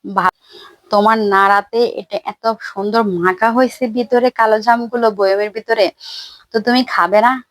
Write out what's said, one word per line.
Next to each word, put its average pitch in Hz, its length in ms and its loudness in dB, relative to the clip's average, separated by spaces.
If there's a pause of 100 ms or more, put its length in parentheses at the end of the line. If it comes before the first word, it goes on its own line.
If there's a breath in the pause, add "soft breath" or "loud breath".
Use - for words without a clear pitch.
ভা-, 190 300 -2 (540 loud breath)
তোমার 214 280 2 (100)
নাড়াতে 202 520 2 (180)
এটা 196 280 -10
এত - 180 -12 (180)
সুন্দর 208 400 -2 (140)
মাখা 185 360 0
হয়েছে 254 360 0
ভিতরে 240 440 0
কালো 220 280 0
জামগুলো 233 520 0
বয়মের 202 400 0
ভিতরে, 220 340 -2 (640 loud breath)
তো - 120 -14
তুমি 247 280 0
খাবে 185 340 2
না? 240 100 4 (200)